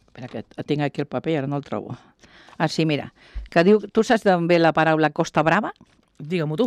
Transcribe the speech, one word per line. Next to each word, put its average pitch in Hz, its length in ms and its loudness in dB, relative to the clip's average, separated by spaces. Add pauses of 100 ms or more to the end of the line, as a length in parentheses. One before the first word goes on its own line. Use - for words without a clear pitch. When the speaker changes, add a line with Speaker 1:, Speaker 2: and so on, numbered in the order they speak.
Speaker 1:
espera, 123 220 -18
que - 360 -14
tinc 147 200 -2
aquí 143 200 -4
el - 40 -8
paper 131 240 -6
i 160 80 -2
ara 131 100 -4
no 143 60 -4
el 139 80 -8
trobo. 104 320 -10 (600)
Ah, 160 100 0
sí, 160 180 -2
mira, 147 260 -4 (380)
que 170 140 4
diu, 214 140 6 (140)
tu 220 120 2
saps - 220 0
d'on 175 240 4
ve 175 80 6
la 165 160 4
paraula 156 400 2
Costa 165 320 0
Brava? 214 260 2 (460)
Speaker 2:
Digue-m'ho 156 400 -4
tu. 240 80 2